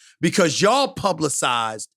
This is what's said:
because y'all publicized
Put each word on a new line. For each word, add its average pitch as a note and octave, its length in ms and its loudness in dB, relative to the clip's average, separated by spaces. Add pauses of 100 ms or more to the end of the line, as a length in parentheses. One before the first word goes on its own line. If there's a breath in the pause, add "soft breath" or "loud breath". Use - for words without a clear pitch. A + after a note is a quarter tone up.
(200 soft breath)
because C#3+ 420 0
y'all C4 320 2
publicized B2 1040 -2